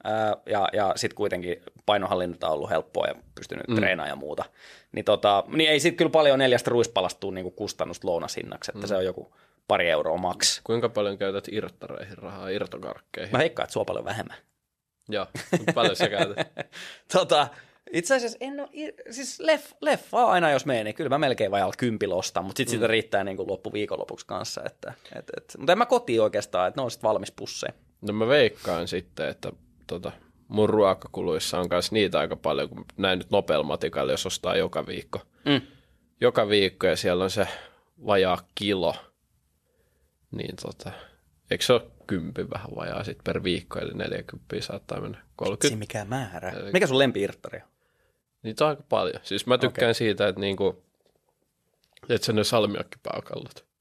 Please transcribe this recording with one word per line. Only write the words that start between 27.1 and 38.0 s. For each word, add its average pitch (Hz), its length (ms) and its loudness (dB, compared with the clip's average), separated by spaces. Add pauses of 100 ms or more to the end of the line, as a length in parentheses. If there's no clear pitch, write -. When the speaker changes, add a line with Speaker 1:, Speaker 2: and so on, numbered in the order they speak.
Speaker 1:
pusseja. - 420 -8 (280)
Speaker 2:
No 104 120 -4
mä 110 140 0
veikkaan 104 600 2
sitten, 90 420 -6
että 90 220 -8 (360)
tota, 90 240 -8 (360)
mun 104 220 2
ruokakuluissa 92 920 2
on 90 100 -2
kans 87 220 0
niitä 98 280 2
aika 82 160 -2
paljon, 71 340 -2
kun - 160 -16 (120)
näin 92 220 2
nyt - 120 -12
nopealla 80 340 2
matikalla, 69 480 -2
jos - 120 -2
ostaa 87 300 -2
joka 85 320 0
viikko. - 320 -8 (260)
Speaker 1:
Mm. 143 160 2 (600)
Speaker 2:
Joka 117 280 4
viikko 98 380 2
ja 80 80 4
siellä 92 280 0
on 95 80 0
se 98 160 0 (580)